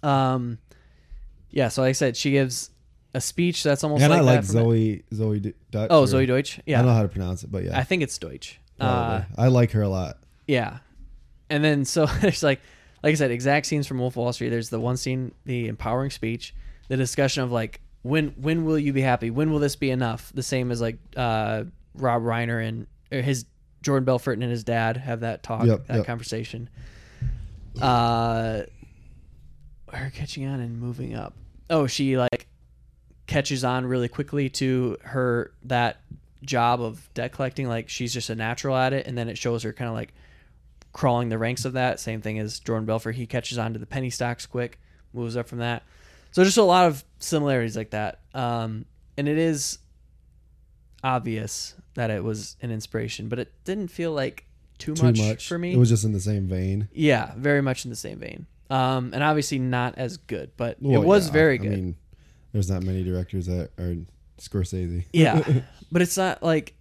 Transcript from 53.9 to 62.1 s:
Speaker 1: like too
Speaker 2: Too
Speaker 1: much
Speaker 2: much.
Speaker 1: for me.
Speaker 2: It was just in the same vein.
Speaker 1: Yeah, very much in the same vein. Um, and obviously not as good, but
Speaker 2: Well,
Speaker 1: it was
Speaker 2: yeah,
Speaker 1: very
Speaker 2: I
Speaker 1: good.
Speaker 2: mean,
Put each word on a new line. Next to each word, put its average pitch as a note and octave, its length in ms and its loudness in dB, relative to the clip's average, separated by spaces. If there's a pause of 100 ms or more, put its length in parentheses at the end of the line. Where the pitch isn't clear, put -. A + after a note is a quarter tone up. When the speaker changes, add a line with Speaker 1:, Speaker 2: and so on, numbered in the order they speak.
Speaker 1:
like C3+ 340 -6 (320)
too - 180 -6
Speaker 2:
Too D#3+ 120 4
Speaker 1:
much A2+ 120 6
Speaker 2:
much. G#2+ 280 0
Speaker 1:
for F3 100 -6
me. F3 160 -4
Speaker 2:
It B2+ 40 4
was B2 120 8
just G#2+ 140 4
in G#2+ 100 0
the G2 60 0
same G2 280 0
vein. F#2+ 460 -2
Speaker 1:
Yeah, C#3+ 420 2
very C#3+ 260 2
much C3 240 -2
in B2 40 -8
the A#2 60 -10
same - 240 -12
vein. - 260 -14 (240)
Um, C3 440 0
and C3 100 0
obviously D3 360 2
not B2 380 0
as A#2 200 -6
good, D2+ 400 -8
but A#2 240 -4
Speaker 2:
Well, C#3 200 6
Speaker 1:
it D#3 40 2
was F#3+ 220 6
Speaker 2:
yeah, C#3+ 60 -4
Speaker 1:
very D3+ 220 6
Speaker 2:
I - 20 -2
Speaker 1:
good. G#2 140 -2
Speaker 2:
mean, F#2 240 -2 (580)